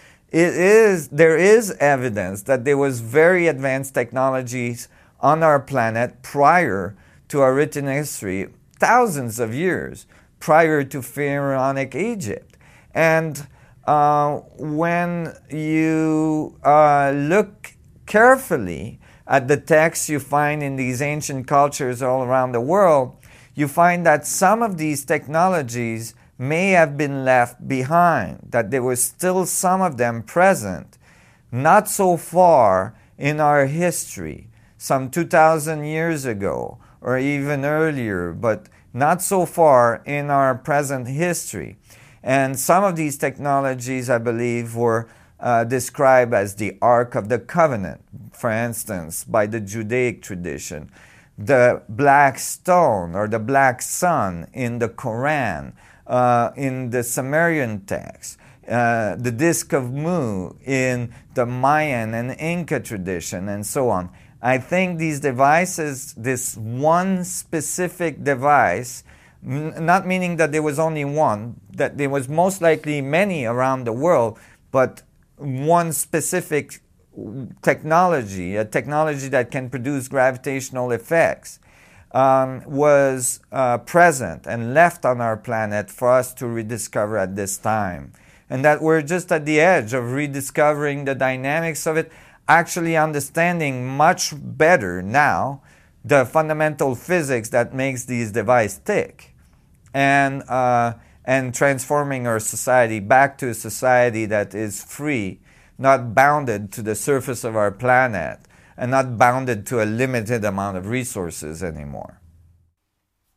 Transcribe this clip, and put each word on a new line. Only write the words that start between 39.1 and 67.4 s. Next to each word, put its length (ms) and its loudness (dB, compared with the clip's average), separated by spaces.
so 240 0
far 600 4
in 240 -4
our 240 2
present 540 -4
history. 680 -6
And 380 0
some 240 2
of 140 0
these 200 -4
technologies, 920 -2
I 80 2
believe, 580 -4
were, 320 0
uh, 240 2
described 720 2
as 220 0
the 260 -6
Ark 340 2
of 140 -4
the 100 0
Covenant, 600 -2
for 180 -4
instance, 720 -6
by 220 0
the 160 -6
Judaic 600 -4
tradition, 680 -10
the 500 2
black 520 2
stone 760 0
or 120 -2
the 120 -2
black 420 2
sun 720 -2
in 260 -6
the 100 -2
Quran, 840 -4
uh, 480 2
in 360 -6
the 120 0
Sumerian 800 -2
text, 560 -10
uh, 460 0
the 160 -4
Disk 420 0
of 180 -2
Mu 600 -4
in 480 -2
the 120 0
Mayan 680 0
and 260 -8
Inca 400 -4
tradition, 720 -8
and 160 -8
so 240 -2
on. 200 -2
I 180 0
think 400 -4
these 200 -4
devices, 920 0
this 420 -6
one 680 0
specific 1000 -6